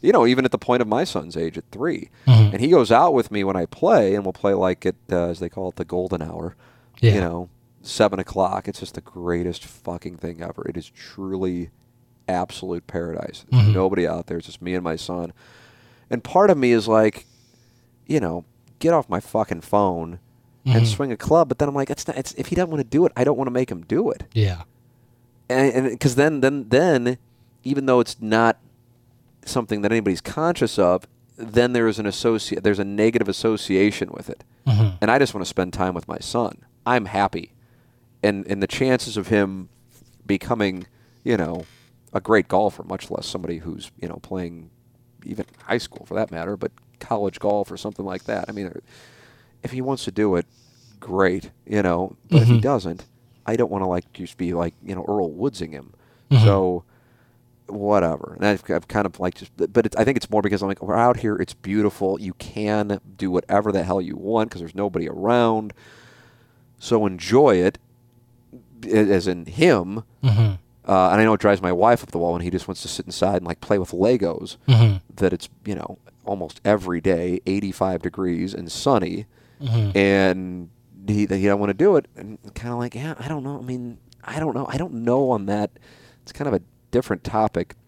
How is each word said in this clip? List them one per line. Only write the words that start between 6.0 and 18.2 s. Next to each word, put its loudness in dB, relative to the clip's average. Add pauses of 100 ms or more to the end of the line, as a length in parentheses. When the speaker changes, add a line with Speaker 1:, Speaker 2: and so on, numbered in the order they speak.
Speaker 1:
hour. -10 (460)
Speaker 2:
Yeah. 6
Speaker 1:
You 2
know, -4 (340)
seven 0
o'clock. -2
It's -12
just -14
the -12
greatest -6
fucking -12
thing -12
ever. -12
It -8
is -10
truly -6 (580)
absolute -6
paradise. -8
There's 6
Speaker 2:
Mm-hmm. 6
Speaker 1:
nobody 2
out -4
there. -6
It's -12
just -20
me -6
and -4
my -2
son. -8 (760)
And -4
part 4
of 6
me 4
is 4
like, 2 (800)
you 0